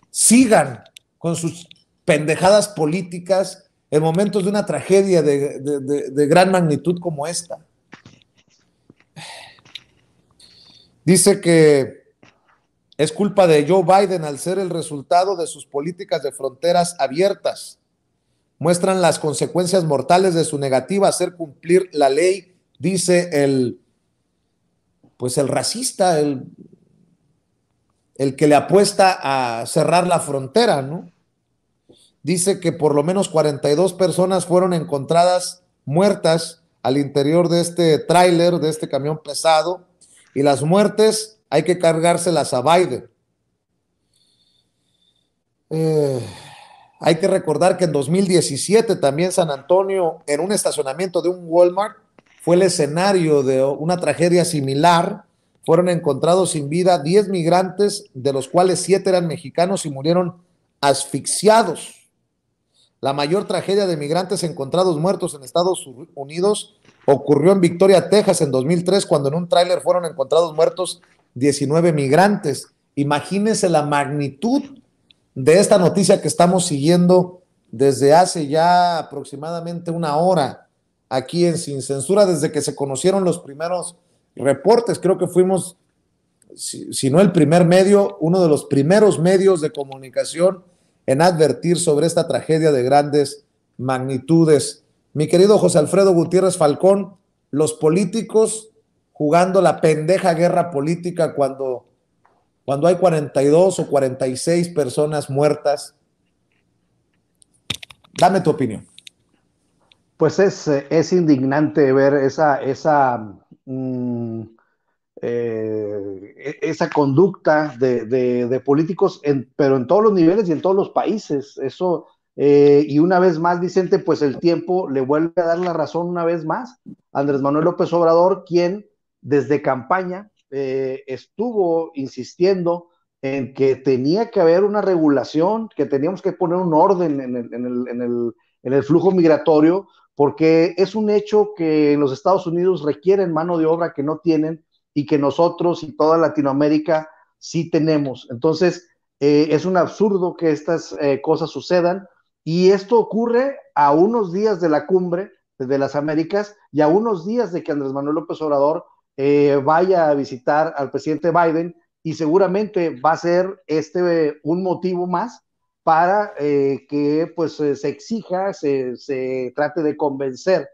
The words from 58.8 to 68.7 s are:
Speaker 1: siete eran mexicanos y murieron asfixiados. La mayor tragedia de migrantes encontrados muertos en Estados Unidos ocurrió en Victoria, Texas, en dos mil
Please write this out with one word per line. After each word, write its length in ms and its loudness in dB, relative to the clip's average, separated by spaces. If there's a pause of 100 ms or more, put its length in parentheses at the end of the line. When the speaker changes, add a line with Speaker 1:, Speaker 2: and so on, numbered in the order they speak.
Speaker 1:
siete 300 0
eran 180 0
mexicanos 580 -4
y 40 -8
murieron 520 -2 (380)
asfixiados. 1300 0 (920)
La 120 -4
mayor 340 -2
tragedia 400 -2
de 100 -2
migrantes 460 -4
encontrados 560 -2
muertos 360 -4
en 100 -20
Estados 440 -2 (280)
Unidos 600 -4 (280)
ocurrió 480 6
en 80 2
Victoria, 480 4
Texas, 320 2
en 100 0
dos 140 0
mil 180 0